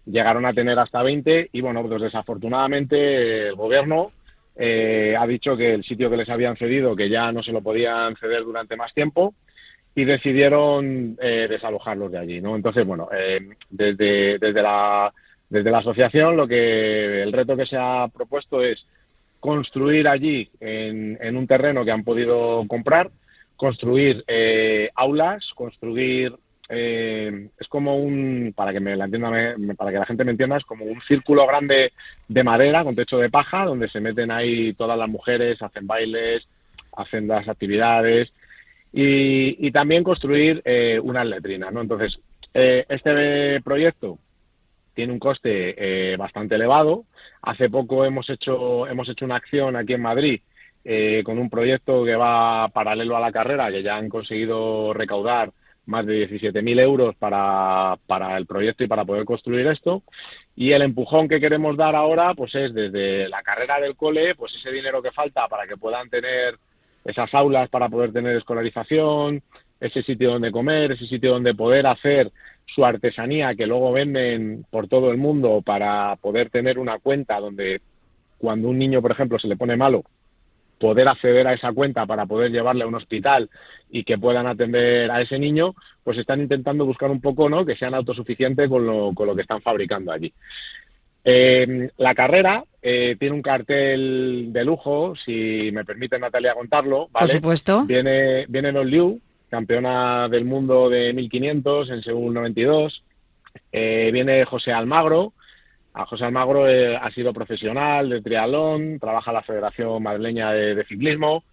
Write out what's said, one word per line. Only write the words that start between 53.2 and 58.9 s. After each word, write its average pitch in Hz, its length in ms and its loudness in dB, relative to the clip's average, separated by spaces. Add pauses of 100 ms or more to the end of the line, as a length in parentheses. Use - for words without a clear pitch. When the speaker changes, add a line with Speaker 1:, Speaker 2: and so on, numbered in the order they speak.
Speaker 1:
la 117 100 0
carrera, 113 400 -2
que 98 100 -4
ya 104 140 -4
han 107 140 -8
conseguido 110 840 -4
recaudar 107 580 -2 (340)
más 110 200 -4
de 107 80 -2
diecisiete 104 480 -2
mil 117 160 0
euros 127 380 4
para, 95 880 0
para 95 320 -4
el 92 80 -6
proyecto 104 380 -4
y 123 40 0
para 107 180 -2